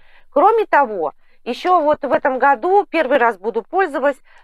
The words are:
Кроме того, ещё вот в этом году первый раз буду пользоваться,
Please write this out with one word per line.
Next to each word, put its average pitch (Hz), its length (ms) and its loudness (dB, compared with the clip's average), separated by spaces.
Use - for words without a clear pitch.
Кроме 415 360 2
того, 214 460 -2
ещё 320 380 0
вот 294 240 -2
в 247 80 -4
этом 269 260 -2
году 311 460 2
первый 294 320 0
раз 233 200 2
буду 208 240 -6
пользоваться, 285 600 -4